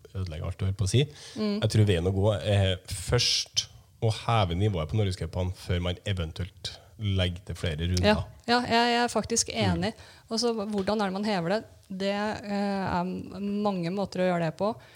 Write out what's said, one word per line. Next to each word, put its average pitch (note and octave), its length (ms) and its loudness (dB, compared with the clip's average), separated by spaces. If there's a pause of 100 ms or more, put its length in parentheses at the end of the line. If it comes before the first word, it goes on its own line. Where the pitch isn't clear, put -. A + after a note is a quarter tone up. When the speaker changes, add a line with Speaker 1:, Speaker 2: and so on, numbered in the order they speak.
(120)
Speaker 1:
ødelegge F2 320 -6
alt F#2 160 -6
du G2+ 60 -2
holder F#2+ 120 0
på G2+ 60 0
å F#2+ 80 2
si. C#3 140 6 (340)
Speaker 2:
Mm. G#3 220 -2
Speaker 1:
Jeg A2 100 2
tror G#2+ 160 6
veien E2+ 220 4
å - 20 2
gå G2 240 4
er F#2+ 380 2 (100)
først - 840 -2 (360)
å A2 80 4
heve G2+ 480 2
nivået F2+ 320 0
på G#2+ 80 0
Norgescupene F#2 560 -2
før F2+ 260 -2
man F2 140 -2 (100)
eventuelt F2+ 680 -6 (260)
legger F#2+ 480 0
til F2 80 -6
flere E2 320 -2
runder. F2+ 180 2
Speaker 2:
Ja, G#3 120 6 (320)
ja, A#3+ 180 4
jeg, A#3 240 4
jeg A#3+ 140 2
er - 40 -2
faktisk - 460 -2
Speaker 1:
Mm. A3+ 80 0
Speaker 2:
enig. F#3 300 2 (360)
Og A3+ 100 -2
så A#3 140 0
hvordan G#3 480 -2
er G3+ 60 0
det F#3 80 -2
man G3+ 80 -4
hever F#3 260 0
det? G#3+ 140 0 (260)
Det, G3 220 -2
eh, G3+ 880 -2
er F#3 400 -6
mange G3+ 520 -2
måter F#3+ 300 -2
å F#3 60 4
gjøre F3 240 2
det - 60 -12
på. G#3 180 -2 (200)